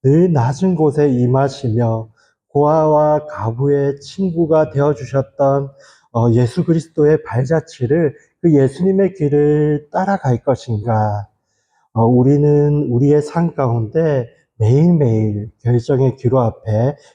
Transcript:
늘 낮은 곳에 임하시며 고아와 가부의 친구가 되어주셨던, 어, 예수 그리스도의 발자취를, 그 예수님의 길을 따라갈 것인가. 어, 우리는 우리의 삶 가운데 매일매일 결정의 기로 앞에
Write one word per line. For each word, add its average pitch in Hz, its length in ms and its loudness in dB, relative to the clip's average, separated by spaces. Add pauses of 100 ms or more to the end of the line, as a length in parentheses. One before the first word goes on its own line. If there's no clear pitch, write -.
늘 165 300 2
낮은 139 420 -2
곳에 147 340 0
임하시며 123 1000 -2 (400)
고아와 151 760 0
가부의 139 720 -4
친구가 160 720 -2
되어주셨던, 139 1000 -2 (460)
어, 117 140 2
예수 120 340 0
그리스도의 156 600 0
발자취를, 135 920 -2 (260)
그 170 140 2
예수님의 185 600 0
길을 147 760 0
따라갈 185 540 -2
것인가. 107 840 -2 (680)
어, 113 120 0
우리는 147 840 2
우리의 143 320 2
삶 170 320 -4
가운데 127 760 -2 (280)
매일매일 110 920 2 (120)
결정의 123 540 0
기로 127 240 0
앞에 113 560 -2 (180)